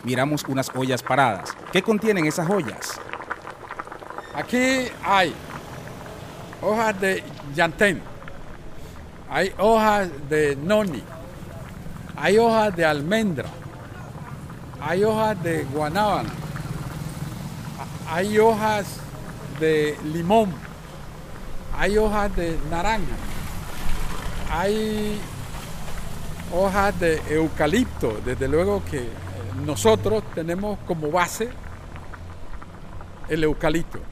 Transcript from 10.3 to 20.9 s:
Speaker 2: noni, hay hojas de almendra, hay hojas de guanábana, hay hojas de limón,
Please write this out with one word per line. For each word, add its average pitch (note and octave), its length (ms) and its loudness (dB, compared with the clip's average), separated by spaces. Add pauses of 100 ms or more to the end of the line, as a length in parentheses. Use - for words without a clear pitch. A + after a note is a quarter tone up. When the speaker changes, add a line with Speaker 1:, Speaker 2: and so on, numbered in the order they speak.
Speaker 2:
noni, E3+ 460 2 (1120)
hay F3 220 6
hojas A3 380 6
de E3 80 4
almendra, D#3 640 2 (1300)
hay E3 220 2
hojas G#3+ 400 2
de E3 220 0
guanábana, D3+ 680 2 (1800)
hay G3 300 2
hojas G#3+ 480 6 (720)
de D3+ 380 4 (160)
limón, F3+ 400 4 (1200)